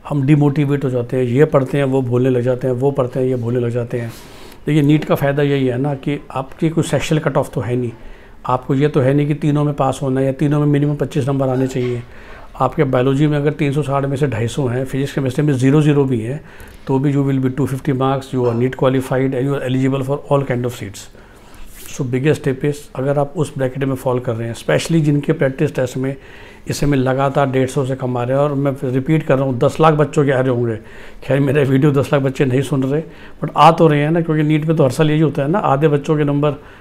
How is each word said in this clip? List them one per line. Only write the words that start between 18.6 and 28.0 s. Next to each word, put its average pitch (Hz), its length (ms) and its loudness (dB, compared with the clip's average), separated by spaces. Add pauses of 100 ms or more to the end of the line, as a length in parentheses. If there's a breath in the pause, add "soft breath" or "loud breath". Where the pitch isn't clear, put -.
neet 131 120 0
qualified 131 600 0
and 127 120 -2
you 139 80 0
are 139 140 -4
eligible 131 380 0
for 143 120 -2 (140)
all 139 180 2
kind 123 160 -2
of 120 60 -4
seats। 101 280 -12 (920 loud breath)
So - 80 -8
biggest 131 440 0
tip 135 200 -2
is, 147 120 -2 (200)
अगर 139 220 -2
आप 143 180 -2
उस 151 220 -4
bracket 135 260 -2
में 135 100 -2
fall 123 260 -2
कर 123 140 -4
रहे 117 140 -8
हैं, 113 60 -8
specially 160 460 0
जिनके 147 320 2
practice 147 420 -2
test 127 220 -2
में 135 200 -4 (520 loud breath)
इस 127 120 -4
समय 147 160 2
लगातार 135 540 2
डेढ़ 131 180 2
सौ 143 160 -2
से 131 120 -4
कम 123 200 -4